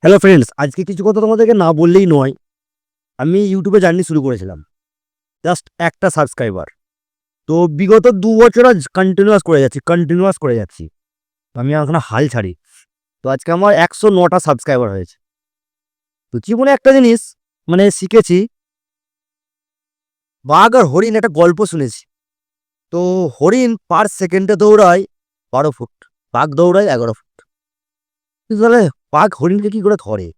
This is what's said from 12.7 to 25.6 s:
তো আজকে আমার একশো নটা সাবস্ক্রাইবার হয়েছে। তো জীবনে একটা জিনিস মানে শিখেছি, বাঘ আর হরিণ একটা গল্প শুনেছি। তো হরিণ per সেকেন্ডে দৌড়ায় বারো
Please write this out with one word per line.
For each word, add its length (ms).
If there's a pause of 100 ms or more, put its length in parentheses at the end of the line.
তো 120
আজকে 240
আমার 140 (140)
একশো 220 (100)
নটা 300
সাবস্ক্রাইবার 480
হয়েছে। 220 (1120)
তো 40 (100)
জীবনে 320
একটা 200
জিনিস 220 (480)
মানে 160 (160)
শিখেছি, 380 (2000)
বাঘ 340
আর 120
হরিণ 280
একটা 200
গল্প 200 (120)
শুনেছি। 300 (920)
তো 60 (360)
হরিণ 360 (180)
per 160 (140)
সেকেন্ডে 440
দৌড়ায় 380 (520)
বারো 240